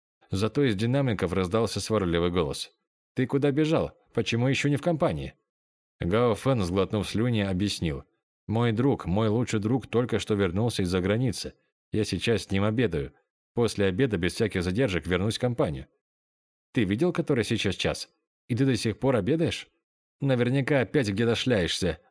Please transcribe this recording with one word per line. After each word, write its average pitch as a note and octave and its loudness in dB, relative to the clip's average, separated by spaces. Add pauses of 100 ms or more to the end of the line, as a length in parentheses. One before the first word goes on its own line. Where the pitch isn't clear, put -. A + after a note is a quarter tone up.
(320)
Зато A2 0
из A#2 2
динамиков A#2 0
раздался F#2+ 0
сварливый F2 2
голос. E2 -2 (420)
«Ты B2+ -2
куда C#3 0
бежал? D3 0 (200)
Почему A#2 0
еще C#3 0
не C#3+ 2
в - -4
компании?» D3 -2 (640)
Гао A2 2
Фэн, B2+ 0
сглотнув F#2+ 0
слюни, A2+ 0
объяснил. F#2 -2 (440)
«Мой A2+ 0
друг, A#2+ 0
мой G2+ 0
лучший A2 0
друг A#2 -2
только A#2 0
что - -2
вернулся G2+ 0
из-за F2+ 0
границы. G#2 -2 (400)
Я G#2+ 0
сейчас G2 0
с - -12
ним G2 2
обедаю. G#2 -2 (400)
После G2+ 0
обеда G#2 0
без E2+ 0
всяких F#2+ -2
задержек F#2 0
вернусь F#2 0
в - -10
компанию». F#2+ -2 (840)
«Ты A#2+ 2
видел, A#2 0
который C#3 0
сейчас G2+ -2
час? - -4 (400)
И A#2+ -2
ты C3+ 0
до C3 2
сих G#2 -4
пор C3 2
обедаешь?» B2 -2 (520)
«Наверняка C3 2
опять A2+ 0
где-то A2+ 2
шляешься. F2+ 0 (120)